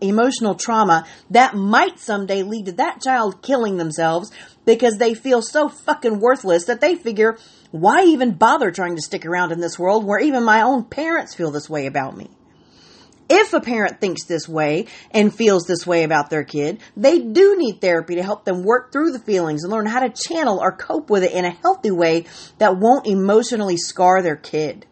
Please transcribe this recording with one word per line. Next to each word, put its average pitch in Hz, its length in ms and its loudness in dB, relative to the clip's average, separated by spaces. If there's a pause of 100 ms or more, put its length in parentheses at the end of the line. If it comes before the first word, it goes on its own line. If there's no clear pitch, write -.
emotional 220 520 0
trauma 196 520 0 (240)
that 233 260 4
might 220 420 0
someday 196 440 -4
lead 208 240 -8
to 185 60 -10
that 269 280 -4
child 233 400 -2
killing 226 380 -2
themselves 165 520 -2 (360)
because 226 320 4
they 233 160 2
feel 247 260 0
so 294 300 -2
fucking 226 500 -2
worthless 196 460 2
that 233 160 -2
they 320 140 2
figure, 226 420 -2 (320)
"Why 208 320 2
even 262 300 4
bother 226 380 2
trying 175 260 -6
to 151 60 -8
stick - 220 -10
around 175 280 -2
in 170 80 -6
this 170 180 -6
world 196 260 0
where 202 160 0
even 262 240 0
my 220 160 4
own 240 240 0
parents 320 480 -6
feel 165 180 -6
this 147 200 -8
way 147 160 -4
about 135 280 -6
me?" - 140 -18 (960)
If 349 280 4
a 294 60 0
parent 214 420 -4
thinks 175 240 -6
this 165 200 -6
way 156 380 -2 (260)
and 214 240 2
feels 196 300 2
this 175 220 -4
way 170 160 2
about 156 260 0
their 151 160 -4
kid, 151 340 -6 (160)
they 277 260 2
do 359 360 4
need 254 240 -2
therapy 170 360 -2
to 175 60 -2
help 202 220 -6
them 180 200 -4
work 240 280 0
through 294 200 -2
the 254 60 -10
feelings 165 460 -2
and 185 80 -8
learn 214 140 -2
how 226 140 -2
to 254 100 0
channel 262 500 -4
or 185 160 -2
cope - 320 -8
with 196 160 2
it - 80 -2
in 180 140 -2
a 170 160 -8
healthy 370 280 -2
way 170 360 0 (320)
that 196 180 2
won't 233 300 2
emotionally 202 720 0
scar 185 420 2
their 165 160 -2
kid. 151 560 -6